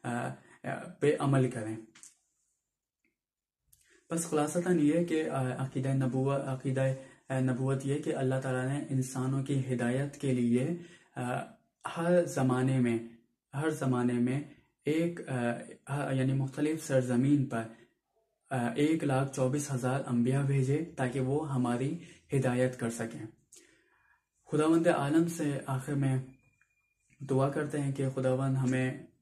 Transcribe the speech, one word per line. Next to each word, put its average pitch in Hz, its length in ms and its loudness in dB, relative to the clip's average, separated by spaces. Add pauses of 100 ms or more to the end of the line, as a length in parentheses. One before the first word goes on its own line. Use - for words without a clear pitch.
अ, 123 60 -4
अ, 123 260 -4 (640)
पे 147 120 4
अमल 135 340 2
करें। 110 400 -6 (2250)
बस 170 140 -2
खुलासतन 170 540 2
ये 156 260 4
कि, 160 140 0
अ, 151 180 -2
अकीदा 135 560 -2
नबूव-, 135 460 0
अकीदा, 131 500 -2
अ, 131 80 -2 (340)
नबूवत 131 540 0
ये 139 100 0
कि 156 160 -4
अल्लाह 131 300 0
ताला 131 240 -2
ने 143 260 -2
इंसानों 131 520 -2
की 143 100 -2
हिदायत 127 640 0
के 135 180 0
लिए, 123 480 2 (360)
अ, 123 380 -6 (320)
हर 175 380 2
ज़माने 131 540 2
में, 117 380 0 (380)
हर 151 160 0
ज़माने 123 420 0
में 127 420 0 (320)
एक, 170 420 0
अ, 135 40 -4 (600)
ह-, 143 180 -2
यानी 131 220 2
मुख्तलिफ 147 500 -2
सरजमीन 131 640 4
पर, 113 300 -6 (760)
अ, 120 260 0
एक 156 260 2
लाख 139 260 0
चौबीस 143 420 -2
हज़ार 131 300 -2
अंबिया 127 420 2
भेजे 139 540 0
ताकि 131 220 -2
वो 131 200 0
हमारी 135 600 0 (320)
हिदायत 127 440 2
कर 117 140 -2
सकें। 117 400 -8 (1160)
खुदावंद 165 400 4
आलम 165 400 4
से 147 420 -4
आखिर 135 260 -2
में 131 400 0 (880)
दुआ 135 260 2
करते 151 280 -2
हैं 139 160 -2
कि 131 180 0
खुदावंद 131 460 0
हमें 127 500 0 (140)